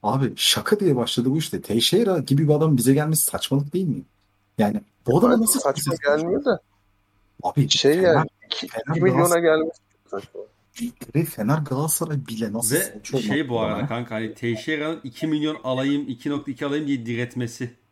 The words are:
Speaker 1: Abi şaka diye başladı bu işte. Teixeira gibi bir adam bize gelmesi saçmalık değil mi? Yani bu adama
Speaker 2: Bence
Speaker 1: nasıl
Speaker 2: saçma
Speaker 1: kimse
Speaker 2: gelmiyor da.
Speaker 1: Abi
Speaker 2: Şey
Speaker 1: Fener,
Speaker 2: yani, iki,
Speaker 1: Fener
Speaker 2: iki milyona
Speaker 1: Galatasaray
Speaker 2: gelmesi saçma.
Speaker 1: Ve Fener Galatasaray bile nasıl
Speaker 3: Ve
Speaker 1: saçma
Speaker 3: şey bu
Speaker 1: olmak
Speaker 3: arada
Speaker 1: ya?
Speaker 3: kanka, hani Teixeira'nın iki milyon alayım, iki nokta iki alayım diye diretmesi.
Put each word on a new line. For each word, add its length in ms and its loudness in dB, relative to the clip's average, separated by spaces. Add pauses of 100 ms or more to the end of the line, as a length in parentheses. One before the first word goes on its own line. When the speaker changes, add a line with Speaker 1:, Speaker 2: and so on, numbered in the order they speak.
Speaker 1:
Abi 300 0
şaka 440 2
diye 160 4
başladı 360 0
bu 60 0
işte. 240 -4
Teixeira 580 2
gibi 280 2
bir 60 6
adam 240 4
bize 160 6
gelmesi 320 2
saçmalık 480 -2
değil 140 0
mi? 140 -4 (560)
Yani 240 0 (260)
bu 120 4
adama 140 6
Speaker 2:
Bence 100 2
Speaker 1:
nasıl 160 0
Speaker 2:
saçma 140 0 (200)
Speaker 1:
kimse 100 -6
Speaker 2:
gelmiyor 420 0
da. 140 0 (840)
Speaker 1:
Abi 260 2
Speaker 2:
Şey 260 4
Speaker 1:
Fener, 180 4
Speaker 2:
yani, 140 2 (180)
iki, 220 -8
Speaker 1:
Fener 240 -10
Speaker 2:
iki 100 0
milyona 160 4 (220)
Speaker 1:
Galatasaray 20 0
Speaker 2:
gelmesi 360 2 (320)
saçma. 320 -12 (760)
Speaker 1:
Ve 100 2
Fener 320 0
Galatasaray 720 -4
bile 260 -6
nasıl 220 -2
Speaker 3:
Ve 80 2
Speaker 1:
saçma 360 -6
Speaker 3:
şey 300 -2
bu 40 -4
Speaker 1:
olmak 160 0
Speaker 3:
arada 120 -4
Speaker 1:
ya? 60 -4
Speaker 3:
kanka, 280 -6
hani 180 -6
Teixeira'nın 720 -4
iki 240 -8
milyon 360 -2
alayım, 460 -2
iki 200 -6
nokta 220 -4
iki 140 -6
alayım 220 -2
diye 180 -2
diretmesi. 680 -6 (180)